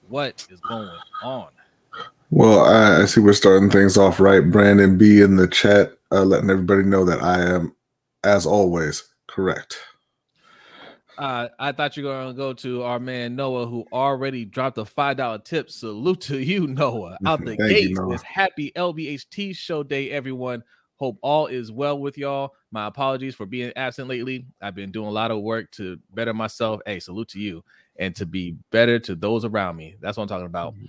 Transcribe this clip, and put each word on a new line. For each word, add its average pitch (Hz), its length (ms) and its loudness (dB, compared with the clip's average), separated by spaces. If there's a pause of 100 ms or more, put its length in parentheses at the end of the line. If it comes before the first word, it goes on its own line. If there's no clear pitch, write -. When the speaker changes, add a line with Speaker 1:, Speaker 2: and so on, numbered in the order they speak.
Speaker 1:
what 127 420 -10
is 92 120 -20
going 113 280 -10 (320)
on? 127 280 -12 (800)
Speaker 2:
Well, 110 300 8
I, 95 400 6
I 101 40 4
see - 140 4
we're 101 140 8
starting 98 360 6
things 98 280 4
off 95 240 6
right. 98 180 8
Brandon 98 580 6
B 104 220 8
in 98 160 8
the 92 140 4
chat, 101 480 4 (160)
uh, 98 100 4
letting 98 260 2
everybody 95 340 2
know 98 200 2
that 87 180 0
I 90 200 0
am, 87 340 -2 (480)
as 98 220 2
always, 85 580 0 (240)
correct. - 500 -6 (1400)
Speaker 1:
Uh, 123 320 -8 (100)
I 139 140 -6
thought 147 240 -6
you 139 80 -10
were 139 80 -6
gonna 131 200 -10
go 131 200 -8
to 123 300 -8
our 120 180 -6
man 123 340 -10
Noah, 127 320 -6
who 117 240 -10
already 131 540 -4
dropped 127 320 -6
a 107 80 -8
five 139 320 -4
dollar 117 220 -6
tip. 156 300 -8
Salute 120 520 -6
to 139 180 -8
you, 165 280 -2
Noah. 120 540 -4
Speaker 2:
<laughs> - 40 -6
Speaker 1:
Out 156 160 -2
the 110 160 -10
Speaker 2:
Thank - 20 -14
you, 107 80 2
Speaker 1:
gates 95 320 2
Speaker 2:
Noah. 92 140 -6
Speaker 1:
is 90 80 -10
happy 180 560 -6
L 175 160 -4
B 156 160 -10
H 143 200 -14
T 196 220 -10
show 160 320 -10
day, 139 260 -8
everyone. 127 540 -8 (320)
Hope 123 260 -8
all 147 260 -2
is 120 240 -10
well 143 260 -6
with 143 200 -10
y'all. 139 380 -8 (160)
My 107 160 -10
apologies 135 460 -6
for 104 120 -14
being 123 320 -10
absent 131 320 -10
lately. 127 360 -10 (160)
I've 98 140 -12
been 98 160 -14
doing 107 160 -10
a 104 40 -8
lot 113 200 -4
of 107 100 -6
work 113 300 -8
to 92 260 -14 (160)
better 113 200 -6
myself. 110 520 -6
Hey, 101 140 -10
salute 101 300 -14
to 95 100 -16
you. 92 240 -10 (320)
And 92 220 -8
to 101 80 -8
be 85 320 -10 (120)
better 117 300 2
to 98 160 -10
those 107 300 -4
around 98 320 -6
me. 80 240 -20
That's 101 160 -8
what 107 60 -8
I'm 101 40 -10
talking 92 200 -10
about. 85 280 -10
Speaker 2:
Mm-hmm. 104 140 -20